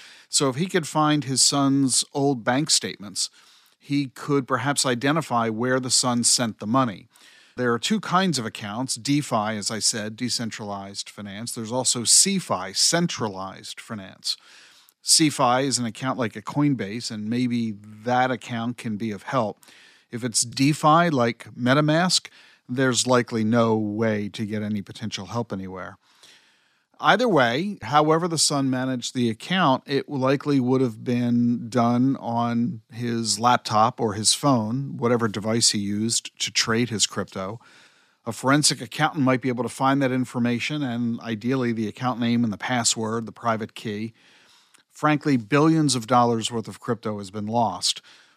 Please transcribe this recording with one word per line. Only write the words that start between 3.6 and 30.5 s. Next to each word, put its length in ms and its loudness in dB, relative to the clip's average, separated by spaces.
he 300 -4
could 380 -2
perhaps 380 -2
identify 640 0
where 320 0
the 80 -4
son 340 2
sent 360 0
the 80 -10
money. 420 0
There 160 0
are 60 0
two 220 -2
kinds 380 2
of 60 -4
accounts, 520 -6
DeFi, 600 -2
as 140 -6
I 80 -4
said, 360 -4
decentralized 920 -8
finance. 440 -12
There's 200 -8
also 300 0
CeFi, 720 2
centralized 1040 -2
finance. 560 -8
CeFi 640 4
is 140 0
an 80 -2
account 320 -6
like 180 -4
a 60 -14
Coinbase, 680 -2
and 200 -6
maybe 420 -2
that 580 -2
account 460 -6
can 220 -6
be 120 -4
of 120 -8
help. 400 -2
If 120 -10
it's 200 -2
DeFi, 640 4
like 460 0
MetaMask, 760 2
there's 380 0
likely 360 2
no 320 4
way 600 0
to 100 -6
get 180 -4
any 200 -4
potential 420 -10
help 260 -6
anywhere. 460 -10
Either 300 4
way, 540 2
however 440 4
the 120 -2
son 320 2
managed 440 -4
the 140 2
account, 560 2
it 240 -2
likely 500 2